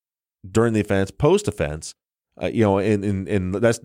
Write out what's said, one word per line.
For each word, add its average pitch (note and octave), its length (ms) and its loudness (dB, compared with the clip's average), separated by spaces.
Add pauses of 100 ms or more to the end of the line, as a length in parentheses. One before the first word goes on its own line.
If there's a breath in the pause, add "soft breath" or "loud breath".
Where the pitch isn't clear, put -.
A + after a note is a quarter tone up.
(520)
during A2+ 220 2
the G#2+ 80 2
offense, G2 280 0
post-offense, E2 840 -2 (500)
uh, F#2 40 -2
you A2 160 0
know, G2 140 4
and, G2+ 280 0
and, F#2+ 240 -4
and F#2+ 260 -2
that's, A#2 300 0